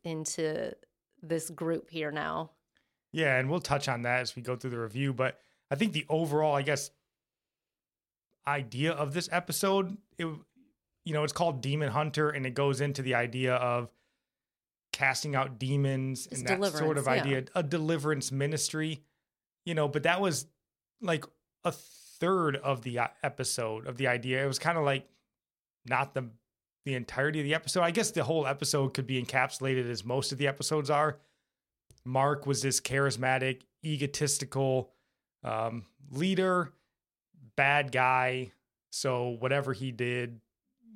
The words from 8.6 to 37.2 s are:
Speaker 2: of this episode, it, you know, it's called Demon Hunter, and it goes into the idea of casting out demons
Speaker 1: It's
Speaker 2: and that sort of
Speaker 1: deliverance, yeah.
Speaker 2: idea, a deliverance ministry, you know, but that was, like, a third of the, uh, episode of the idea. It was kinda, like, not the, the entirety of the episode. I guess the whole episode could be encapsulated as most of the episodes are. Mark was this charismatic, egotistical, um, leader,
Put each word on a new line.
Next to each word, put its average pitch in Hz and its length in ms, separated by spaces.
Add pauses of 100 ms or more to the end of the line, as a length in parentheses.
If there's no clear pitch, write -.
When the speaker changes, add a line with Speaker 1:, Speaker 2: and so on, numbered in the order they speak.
Speaker 2:
of 143 200
this 170 180
episode, 190 680 (200)
it, 170 80 (800)
you 160 80
know, 151 100
it's 147 100
called 165 280
Demon 139 280
Hunter, 151 400
and 143 160
it 127 80
goes 135 280
into 139 200
the 127 140
idea 127 400
of 120 340 (1040)
casting 139 420
out 131 240
demons 131 680
Speaker 1:
It's 127 120
Speaker 2:
and 123 80
that 127 100 (160)
sort 156 240
of 135 80
Speaker 1:
deliverance, - 20
yeah. 131 40 (260)
Speaker 2:
idea, 131 80 (100)
a 180 80
deliverance 156 680
ministry, 151 720 (640)
you 170 80
know, 151 140
but 143 160
that 175 180
was, 175 260 (540)
like, 170 240 (380)
a 175 80
third 170 840
of 139 260
the, 120 160
uh, 117 80 (160)
episode 120 640
of 123 100
the 131 100
idea. 127 360
It 139 40
was 135 120
kinda, 165 220
like, 139 260 (800)
not 131 280
the, 123 160 (560)
the 135 100
entirety 143 440
of 143 60
the 147 100
episode. 160 260
I 170 100
guess 214 200
the 160 120
whole 156 220
episode 139 480
could 131 140
be 127 140
encapsulated 127 680
as 110 140
most 131 280
of 135 60
the 139 100
episodes 143 420
are. 147 300 (840)
Mark 139 420
was 139 160
this 135 200
charismatic, 131 800 (240)
egotistical, 139 1040 (520)
um, 113 420 (260)
leader, 180 600 (840)